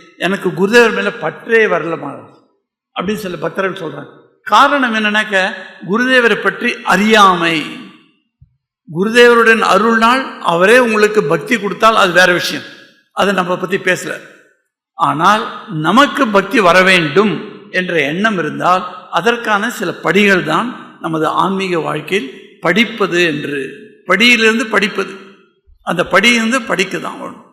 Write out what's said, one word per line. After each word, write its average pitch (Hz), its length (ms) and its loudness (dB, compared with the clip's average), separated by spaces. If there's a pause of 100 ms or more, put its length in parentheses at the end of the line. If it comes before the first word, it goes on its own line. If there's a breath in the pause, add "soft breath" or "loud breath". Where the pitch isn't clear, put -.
(180)
எனக்கு 185 320 -2
குருதேவர் 208 440 4
மேல 196 180 -2
பற்றே 214 540 0
வரல 165 320 -2
மகாராஜ்" 135 380 -14 (640)
அப்படின்னு 202 160 -4
சில 180 200 -8
பக்தர்கள் 165 540 -6
சொல்றாங்க. - 200 -14 (340)
காரணம் 254 520 2
என்னன்னாக்க, 208 560 0 (400)
குருதேவரை 240 440 2
பற்றி 196 480 -2
அறியாமை. 185 800 2 (1300)
குருதேவருடன் 226 680 4
அருள்னால் 226 800 0
அவரே 190 400 4
உங்களுக்கு 214 440 2
பக்தி 165 360 -2
கொடுத்தால் 202 360 0
அது 185 180 2
வேற 175 200 4
விஷயம், 156 300 -4 (480)
அதை 196 220 -2
நம்ம 180 240 -2
பத்தி 185 200 -4
பேசல. 170 420 -4 (760)
ஆனால் 170 540 0 (220)
நமக்கு 208 580 2
பக்தி 202 320 0
வர 185 220 6
வேண்டும் 180 600 2 (300)
என்ற 180 300 -2
எண்ணம் 185 360 -2
இருந்தால் 156 760 -2
அதற்கான 220 580 -2
சில 185 220 -6
படிகள் 185 520 2
தான் 180 580 -6
நமது 160 260 -2
ஆன்மீக 190 520 -2
வாழ்க்கையில் 151 840 -6
படிப்பது 175 640 0
என்று. 143 440 -6 (380)
படியிலிருந்து 226 600 2
படிப்பது, 196 440 -4 (680)
அந்த 175 200 -4
படியிலிருந்து 226 600 0
படிக்க 185 320 -4
தான் - 220 -10
வேணும். - 320 -14